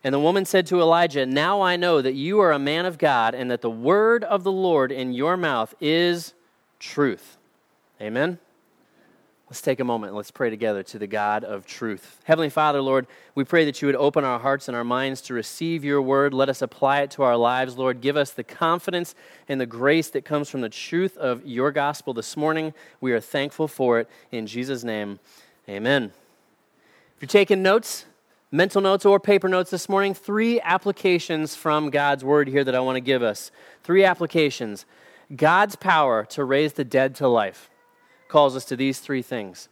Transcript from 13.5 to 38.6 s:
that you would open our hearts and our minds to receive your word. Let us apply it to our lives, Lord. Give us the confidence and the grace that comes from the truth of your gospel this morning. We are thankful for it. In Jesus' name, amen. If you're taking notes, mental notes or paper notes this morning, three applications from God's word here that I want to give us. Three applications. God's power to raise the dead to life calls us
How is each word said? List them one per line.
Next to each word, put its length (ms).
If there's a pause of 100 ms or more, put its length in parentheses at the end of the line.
that 160
you 60
would 100
open 280
our 140
hearts 300
and 80
our 80
minds 380
to 120
receive 500
your 180
word. 320
Let 140
us 120
apply 420
it 100
to 100
our 140
lives, 420
Lord. 220
Give 160
us 140
the 120
confidence 720 (340)
and 120
the 60
grace 440
that 140
comes 260
from 100
the 80
truth 480
of 300
your 240
gospel 420
this 240
morning. 380 (260)
We 120
are 80
thankful 480
for 320
it. 80 (240)
In 140
Jesus' 360
name, 380 (480)
amen. 440 (1040)
If 60
you're 60
taking 340
notes, 440 (440)
mental 300
notes 240
or 160
paper 280
notes 220
this 180
morning, 260
three 480
applications 920
from 360
God's 340
word 240
here 160
that 100
I 60
want 160
to 40
give 220
us. 300 (300)
Three 220
applications. 800 (520)
God's 400
power 540
to 140
raise 280
the 120
dead 320
to 120
life 420 (560)
calls 300
us 80